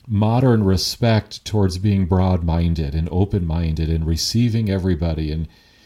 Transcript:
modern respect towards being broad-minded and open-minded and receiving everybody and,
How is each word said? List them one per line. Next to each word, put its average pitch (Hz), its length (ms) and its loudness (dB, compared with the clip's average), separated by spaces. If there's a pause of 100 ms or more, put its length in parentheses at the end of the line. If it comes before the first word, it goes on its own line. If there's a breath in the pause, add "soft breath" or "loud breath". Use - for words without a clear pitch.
modern 113 560 2
respect 104 800 0
towards 95 340 0
being 98 260 2
broad-minded 85 880 0
and 80 180 -2
open-minded 82 800 0
and 82 160 -2
receiving 110 640 0
everybody 85 640 -2
and, 78 160 -6 (380 soft breath)